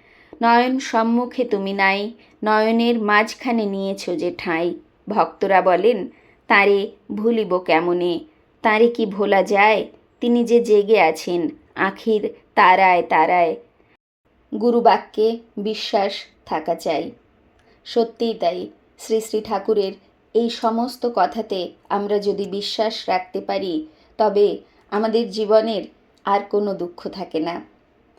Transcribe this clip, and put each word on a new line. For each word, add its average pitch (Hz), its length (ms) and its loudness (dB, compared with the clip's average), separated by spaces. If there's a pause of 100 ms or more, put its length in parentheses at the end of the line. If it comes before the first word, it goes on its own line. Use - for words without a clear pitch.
(420)
"নয়ন 240 360 2
সম্মুখে 240 640 -2
তুমি 196 280 -2
নাই, 196 400 0 (320)
নয়নের 226 540 2
মাঝখানে 220 680 0
নিয়েছ 196 440 -6
যে 175 280 -4
ঠাঁই।" 170 360 -4 (340)
ভক্তরা 190 540 2
বলেন, 185 460 2 (380)
"তাঁরে 202 440 4 (220)
ভুলিব 208 460 0
কেমনে? 175 640 0 (420)
তাঁরে 226 260 4
কি 233 180 -2
ভোলা 196 360 2
যায়? 202 440 2 (340)
তিনি 240 240 2
যে 233 200 4
জেগে 208 360 4
আছেন 165 480 0 (260)
আখির 202 600 -2 (200)
তারায় 185 480 6
তারায়।" 170 540 2 (1040)
গুরুবাক্যে 226 800 2 (180)
বিশ্বাস 208 560 -4 (340)
থাকা 170 280 -4
চাই। 165 360 -6 (720)
সত্যিই 233 500 -4
তাই, 180 340 -4 (300)
শ্রী 220 220 -2
শ্রী 214 200 -4
ঠাকুরের 202 520 -2 (420)
এই 233 160 2
সমস্ত 233 640 -2
কথাতে 196 580 -2 (160)
আমরা 202 300 -2
যদি 196 260 -2
বিশ্বাস 202 640 -6
রাখতে 190 320 -4
পারি, 190 460 -6 (320)
তবে 208 400 2 (320)
আমাদের 214 400 -2
জীবনের 214 520 0 (420)
আর 202 160 0
কোনো 202 340 -2
দুঃখ 175 340 -10
থাকে 175 320 -8
না। 170 240 -6 (540)